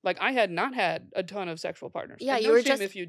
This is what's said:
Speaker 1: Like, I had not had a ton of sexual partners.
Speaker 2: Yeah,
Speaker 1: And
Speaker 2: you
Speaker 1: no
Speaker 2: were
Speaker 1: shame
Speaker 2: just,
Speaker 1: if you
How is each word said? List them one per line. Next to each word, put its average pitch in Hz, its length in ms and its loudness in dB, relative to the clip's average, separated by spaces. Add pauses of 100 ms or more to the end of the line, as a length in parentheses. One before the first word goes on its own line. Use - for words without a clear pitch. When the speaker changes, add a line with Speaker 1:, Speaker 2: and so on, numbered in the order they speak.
Speaker 1:
Like, 180 180 0
I 233 120 2
had 214 180 2
not 233 240 -2
had 175 400 -2
a 185 80 0
ton 180 260 -6
of 165 100 -8
sexual 165 320 -8
partners. - 300 -10
Speaker 2:
Yeah, 262 140 0
Speaker 1:
And 220 80 0
Speaker 2:
you 220 80 4
Speaker 1:
no - 20 8
Speaker 2:
were 240 80 8
Speaker 1:
shame - 20 -6
Speaker 2:
just, 262 200 2
Speaker 1:
if 196 120 -8
you 180 140 -6